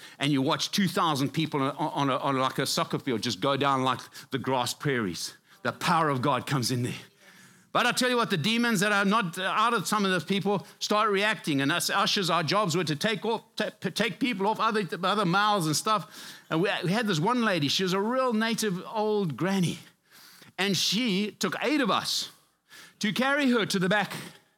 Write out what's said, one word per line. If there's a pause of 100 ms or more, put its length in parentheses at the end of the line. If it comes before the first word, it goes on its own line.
(180)
And
you
watch
two
thousand
people
on,
on,
a,
on
like
a
soccer
field
just
go
down
like (300)
the
grass
prairies. (300)
The
power
of
God
comes
in
there. (720)
But
I
tell
you
what,
the
demons
that
are
not
out
of
some
of
those
people (120)
start
reacting.
And
us
ushers,
our
jobs
were
to
take
off, (140)
ta-, (100)
p-,
take
people
off
other, (160)
other
mouths
and
stuff. (420)
And
we, (140)
we
had
this
one
lady,
she
was
a
real
native
old
granny. (800)
And
she
took
eight
of
us (720)
to
carry
her
to
the
back (440)